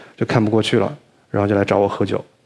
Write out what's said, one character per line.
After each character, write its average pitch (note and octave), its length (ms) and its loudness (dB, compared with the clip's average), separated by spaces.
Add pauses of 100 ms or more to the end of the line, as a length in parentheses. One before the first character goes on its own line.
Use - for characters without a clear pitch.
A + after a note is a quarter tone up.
(160)
就 - 80 -4
看 A#2 180 0
不 G#2+ 60 0
过 G#2+ 140 2
去 A2+ 160 0
了， G#2 180 -2 (320)
然 G#2 140 -2
后 G2+ 60 0
就 G#2 80 2
来 G2+ 80 2
找 G2 160 2
我 G2+ 80 2
喝 - 180 -4
酒， G2 180 -6 (220)